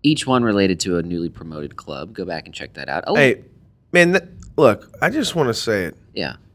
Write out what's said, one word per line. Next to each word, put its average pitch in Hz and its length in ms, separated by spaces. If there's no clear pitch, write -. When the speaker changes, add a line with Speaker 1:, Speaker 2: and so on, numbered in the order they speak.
Speaker 1:
each 151 240
one 127 160
related 98 380
to 90 160
a 85 60
newly 85 260
promoted 78 480
club. 78 380
Go 95 100
back 82 220
and - 80
check - 200
that 67 140
out. 73 180
Oh. 175 80
Speaker 2:
Hey, 135 300
man, 175 200
th-, 185 120
look, 123 340
I 160 80
just 269 240
wanna 139 180
say 107 320
it. - 140
Speaker 1:
Yeah. 71 220